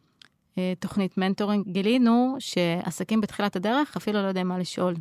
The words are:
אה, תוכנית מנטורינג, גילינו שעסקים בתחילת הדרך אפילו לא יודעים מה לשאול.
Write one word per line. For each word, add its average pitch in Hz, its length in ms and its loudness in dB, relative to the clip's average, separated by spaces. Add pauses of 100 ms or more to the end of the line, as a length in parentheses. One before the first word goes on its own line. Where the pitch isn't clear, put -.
(580)
אה, 185 200 -2
תוכנית 190 400 -2
מנטורינג, 202 500 0
גילינו 240 720 4
שעסקים 180 840 0
בתחילת 208 360 -2
הדרך 233 400 0
אפילו 208 260 -2
לא 196 40 -2
יודעים 185 220 -2
מה 180 100 -2
לשאול. 180 420 -2